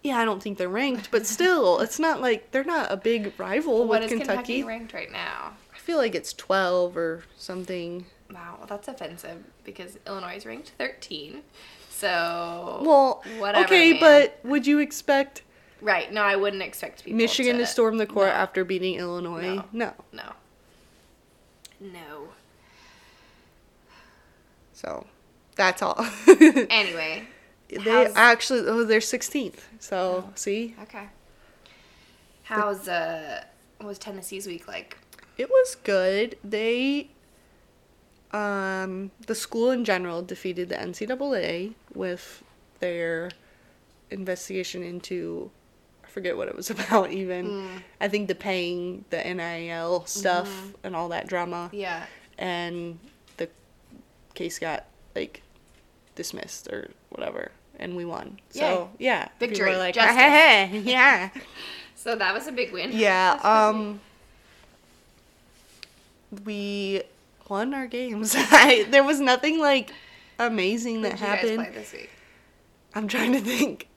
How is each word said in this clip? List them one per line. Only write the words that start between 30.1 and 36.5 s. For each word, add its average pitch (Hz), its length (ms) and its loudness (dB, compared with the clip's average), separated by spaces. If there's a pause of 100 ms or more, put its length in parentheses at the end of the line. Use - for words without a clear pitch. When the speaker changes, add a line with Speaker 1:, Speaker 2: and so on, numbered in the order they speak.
Speaker 2:
Oh, 196 60 -20
Speaker 1:
see? 226 480 -6
Speaker 2:
okay. 214 220 -18 (1400)
Speaker 1:
The 220 60 -6
Speaker 2:
How's, 202 340 -2
uh, 165 560 -6 (340)
what 214 100 -16
was 202 100 -12
Tennessee's 196 480 -12
week 170 220 -12
like? - 280 -14 (420)
Speaker 1:
It 254 120 -4
was 508 340 4
good. 196 600 0
They, 240 640 -2 (1200)